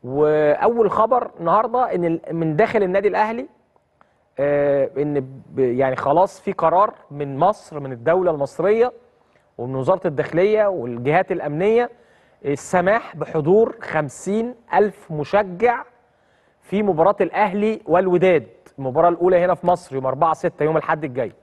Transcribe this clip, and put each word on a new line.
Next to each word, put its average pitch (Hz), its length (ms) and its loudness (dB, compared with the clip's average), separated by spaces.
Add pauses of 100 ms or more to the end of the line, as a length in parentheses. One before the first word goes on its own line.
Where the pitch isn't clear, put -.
واول 151 880 2
خبر 226 480 0
النهارده 226 560 0
ان 175 100 0
ال-، 165 280 -4
من 165 220 -2
داخل 220 280 2
النادي 196 240 0
الاهلي، 220 400 -2 (920)
آه، 143 580 0
ان 147 220 -2
ب-، 131 400 -12
يعني 131 360 0
خلاص 160 460 0
في 202 100 -6
قرار 180 420 2 (180)
من 143 260 -8
مصر، 170 420 -2
من 135 120 -10
الدوله 165 400 0
المصريه 196 600 0 (680)
ومن 127 180 -8
وزاره 180 320 0
الداخليه 175 580 0
والجهات 147 680 -2
الامنيه، 190 580 -2 (560)
السماح 180 720 0
بحضور 165 680 2
خمسين 202 720 -4 (180)
ألف 190 380 0
مشجع 196 720 -2 (760)
في 208 220 -4
مباراه 190 380 2
الاهلي 208 640 -2
والوداد، 180 600 2 (320)
المباراه 139 300 2
الاولى 175 360 2
هنا 180 100 0
في 175 120 -4
مصر 170 280 -2
يوم 131 100 -4
أربعة 147 280 0
ستة، 156 300 -4
يوم 156 140 0
الاحد 160 260 -2
الجاي. 113 280 -6 (120)